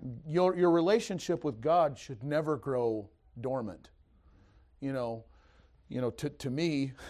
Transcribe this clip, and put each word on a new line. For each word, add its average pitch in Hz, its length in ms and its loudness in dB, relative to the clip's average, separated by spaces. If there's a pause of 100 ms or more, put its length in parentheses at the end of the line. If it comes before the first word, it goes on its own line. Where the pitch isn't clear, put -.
(260)
Your, 180 300 4
your 175 160 6
relationship 175 720 2
with 117 180 -4
God 151 360 2
should 127 260 -14
never 147 340 0
grow 117 520 -2 (300)
dormant. 117 500 -6 (880)
You 135 140 -6
know, 117 320 -6 (640)
you 127 140 -4
know, 123 100 0
to, 147 180 -6
to 139 200 -8
me, 139 440 0 (160)